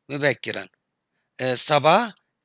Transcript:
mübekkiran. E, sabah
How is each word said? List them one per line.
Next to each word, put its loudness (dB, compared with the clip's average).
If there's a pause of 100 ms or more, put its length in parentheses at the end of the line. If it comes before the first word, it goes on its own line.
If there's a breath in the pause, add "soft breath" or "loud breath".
mübekkiran. -4 (720)
E, -2
sabah 2 (320)